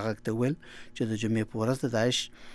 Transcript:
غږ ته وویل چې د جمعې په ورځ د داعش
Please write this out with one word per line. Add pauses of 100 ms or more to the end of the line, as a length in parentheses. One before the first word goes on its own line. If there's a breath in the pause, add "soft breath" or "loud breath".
غږ
ته
وویل (420 loud breath)
چې
د
جمعې
په
ورځ
د
داعش (340 loud breath)